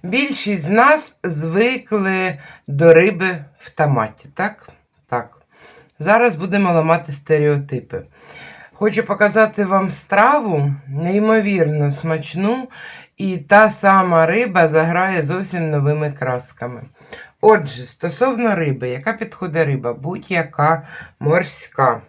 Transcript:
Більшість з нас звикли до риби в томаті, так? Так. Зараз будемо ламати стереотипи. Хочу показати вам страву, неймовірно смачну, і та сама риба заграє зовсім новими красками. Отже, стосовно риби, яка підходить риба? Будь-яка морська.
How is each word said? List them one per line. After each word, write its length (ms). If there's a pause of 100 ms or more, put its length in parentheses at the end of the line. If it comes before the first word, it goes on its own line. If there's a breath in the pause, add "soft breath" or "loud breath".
Більшість 600
з 60
нас 540
звикли 1160 (280 loud breath)
до 260
риби 520 (140)
в 100
томаті, 640
так? 360 (400)
Так. 280 (600 soft breath)
Зараз 360
будемо 380
ламати 380
стереотипи. 880 (720 loud breath)
Хочу 300
показати 600
вам 260
страву, 840 (140)
неймовірно 1040
смачну, 760 (500 loud breath)
і 200
та 320
сама 560
риба 420
заграє 560
зовсім 460
новими 420
красками. 680 (600 loud breath)
Отже, 440
стосовно 680
риби, 340
яка 240
підходить 540
риба? 260
Будь-яка 920 (320 loud breath)
морська. 880